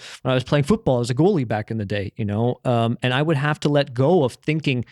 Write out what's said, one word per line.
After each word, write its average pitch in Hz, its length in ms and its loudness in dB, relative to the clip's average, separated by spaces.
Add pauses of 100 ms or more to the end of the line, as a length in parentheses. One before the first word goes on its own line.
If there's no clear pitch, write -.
(220)
when 131 100 -2
I 127 40 2
was 131 100 0
playing 147 200 2
football 139 340 2
as 120 100 -2
a 127 60 -2
goalie 156 320 2
back 107 240 -4
in 113 60 -4
the 104 80 -4
day, 101 300 -4
you 117 80 -6
know, 110 400 -2
um, 117 380 0
and 127 120 0
I 131 100 2
would 156 140 0
have 147 240 -2
to 147 80 -6
let 139 240 0
go 143 300 2
of 123 120 -2
thinking, 143 560 -2